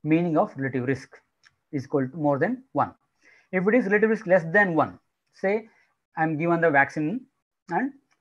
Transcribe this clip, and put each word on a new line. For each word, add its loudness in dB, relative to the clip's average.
meaning 2
of 0
relative -4
risk -4
is -8
equal -2
to -14
more 0
than -4
one. -2
If 0
it 4
is 0
relative 2
risk -2
less 4
than 2
one, 0
say -2
I'm -2
given 0
the 4
vaccine 0
and, -2